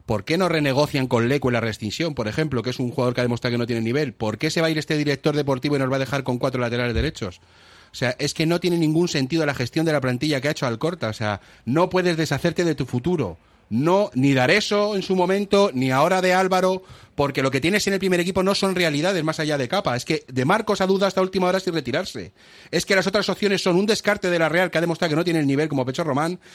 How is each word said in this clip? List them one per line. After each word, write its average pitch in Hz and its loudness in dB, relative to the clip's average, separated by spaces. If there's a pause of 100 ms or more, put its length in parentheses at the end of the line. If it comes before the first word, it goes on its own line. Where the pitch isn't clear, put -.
¿Por 104 -2
qué 156 0
no 185 2
renegocian 143 2
con 120 2
Leque 135 0
la 117 0
rescisión, 113 -4
por 110 -4
ejemplo, 135 -2
que 120 -4
es - -8
un 123 -2
jugador 123 0
que 127 -2
ha 123 2
demostrado 120 -2
que 120 0
no 120 -2
tiene 113 -2
nivel? 123 -2
¿Por 107 -4
qué 156 0
se 170 0
va 160 2
a 165 2
ir 156 0
este 151 -2
director 147 0
deportivo 143 0
y - 0
nos 135 0
va 135 0
a 135 0
dejar 135 -2
con 127 -2
cuatro 127 -2
laterales 120 -2
derechos? 113 -4 (520)
O - -20
sea, 123 0
es 143 -4
que 160 -2
no 170 0
tiene 175 0
ningún 160 2
sentido 147 0
la 139 0
gestión 139 -2
de 156 2
la 143 2
plantilla 131 0
que 139 -2
ha - 2
hecho 151 -4
Alcorta. 123 -4
O 107 -4
sea, 104 -4 (240)
no 160 2
puedes 180 2
deshacerte 160 0
de 160 2
tu 135 -4
futuro. 123 -2 (300)
No, 170 2
ni 135 4
D'Areso 208 2
en 190 -2
su 185 0
momento, 196 2
ni 131 0
ahora 165 4
de 185 4
Álvaro, 185 2 (320)
porque 143 0
lo 135 2
que 131 0
tienes 190 0
en 196 0
el 190 -2
primer 180 2
equipo 180 0
no 196 2
son 190 0
realidades 170 0
más 160 -4
allá 151 -2
de 127 -2
Capa. 156 -2
Es 123 -6
que 156 -2
De 127 -2
Marcos 208 0
ha 190 2
dudado 196 2
hasta 190 0
última 185 0
hora 185 2
si 185 -4
retirarse. 131 -6 (380)
Es - -2
que 202 2
las 185 2
otras 196 0
opciones 196 0
son 180 2
un 202 2
descarte 208 0
de 175 2
la 160 2
Real, 175 2
que 160 0
ha - 2
demostrado 170 0
que 147 2
no 170 0
tiene 165 0
el 143 0
nivel 143 2
como 135 -2
Pecho 131 -4
Román, 160 -2 (160)